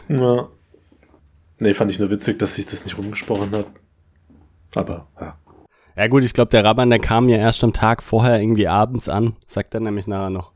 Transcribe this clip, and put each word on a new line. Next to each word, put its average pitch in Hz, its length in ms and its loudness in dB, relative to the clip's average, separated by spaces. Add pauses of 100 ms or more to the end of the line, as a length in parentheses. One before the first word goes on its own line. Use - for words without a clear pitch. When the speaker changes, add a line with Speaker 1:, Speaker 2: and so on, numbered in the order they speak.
Speaker 1:
Ja. 123 400 0 (1120)
Nee, 107 140 2
fand 104 180 0
ich 92 80 -8
nur 98 100 -2
witzig, 104 280 -4
dass - 180 -4
sich 98 100 -8
das - 180 -12
nicht 98 140 -12
rumgesprochen 101 540 -6
hat. 104 140 -4 (1080)
Aber, - 320 -8 (140)
ja. - 180 -16 (580)
Speaker 2:
Ja 107 120 0
gut, 131 160 4
ich 120 100 -2
glaub, 120 160 2
der 107 140 4
Raban, 120 260 4
der 117 80 4
kam 120 300 2
ja 117 80 6
erst 110 260 2
am 113 100 4
Tag 113 300 0
vorher 117 380 2
irgendwie 107 260 2
abends 110 420 0
an, 110 280 -2 (100)
sagt - 280 -8
er 113 60 -4
nämlich 104 280 -6
nachher 98 220 -4
noch. 90 260 -8